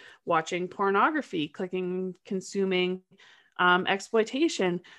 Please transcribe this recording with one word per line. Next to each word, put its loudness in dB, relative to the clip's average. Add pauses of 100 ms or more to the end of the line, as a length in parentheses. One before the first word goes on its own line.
(260)
watching -2
pornography, 0
clicking, -6 (120)
consuming, -2 (560)
um, 6
exploitation. 0 (180)